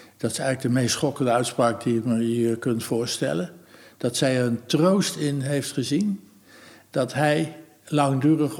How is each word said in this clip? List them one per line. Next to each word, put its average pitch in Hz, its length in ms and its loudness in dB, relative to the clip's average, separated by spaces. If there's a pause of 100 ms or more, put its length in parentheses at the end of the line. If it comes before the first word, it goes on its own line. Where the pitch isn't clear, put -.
(180)
Dat 113 140 -4
is - 80 -8
eigenlijk 135 220 -2
de 127 200 2
meest 120 120 0
schokkende 135 380 0
uitspraak 120 520 0
die 123 100 0
je 113 100 0
me 117 200 0
hier 117 340 0
kunt 117 260 -2
voorstellen. 135 680 -2 (480)
Dat 123 200 -2
zij 131 240 2
een 117 240 0
troost 180 500 2
in 143 260 -2
heeft 139 300 -4
gezien 175 580 -2 (600)
dat 127 240 -2
hij 151 420 0 (340)
langdurig 147 720 2